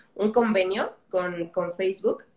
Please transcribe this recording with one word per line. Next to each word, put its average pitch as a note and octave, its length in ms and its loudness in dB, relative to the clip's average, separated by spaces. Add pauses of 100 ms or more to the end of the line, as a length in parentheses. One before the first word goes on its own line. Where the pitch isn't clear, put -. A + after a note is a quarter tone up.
(160)
Un G#3+ 160 2
convenio G#3+ 640 2 (160)
con, F3 400 -2
con F3 240 -2
Facebook F#3+ 520 -2 (120)